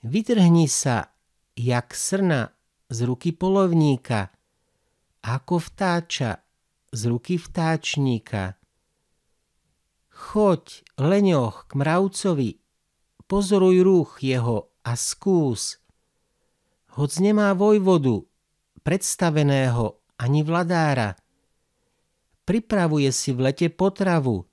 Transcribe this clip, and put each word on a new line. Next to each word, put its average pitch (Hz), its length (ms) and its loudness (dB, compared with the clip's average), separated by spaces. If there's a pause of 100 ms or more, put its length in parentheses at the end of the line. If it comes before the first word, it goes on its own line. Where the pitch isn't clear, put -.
Vytrhni 170 640 4
sa, - 480 -2 (400)
jak 120 400 -4
srna 180 580 -2 (380)
z 117 160 -8
ruky 127 260 -4
polovníka, 165 1000 0 (880)
ako 135 400 -4
vtáča 170 800 -4 (500)
z 117 140 -8
ruky 120 320 -2
vtáčníka. 135 1200 -4 (1500)
Choď, - 760 -2 (100)
leňoch, 165 680 0
k - 100 -20
mravcovi, 160 760 -2 (760)
pozoruj 190 560 4
ruch 185 260 4 (120)
jeho 120 580 -2
a 120 160 -4
skús. 160 800 -2 (1160)
Hoc 143 240 -4
nemá 208 320 2
vojvodu, 185 720 2 (580)
predstaveného 139 1160 0 (160)
ani 139 260 0
vladára, 156 800 0 (1300)
pripravuje 170 640 0
si 127 240 -4
v 131 160 0
lete 165 160 -2
potravu 165 840 -2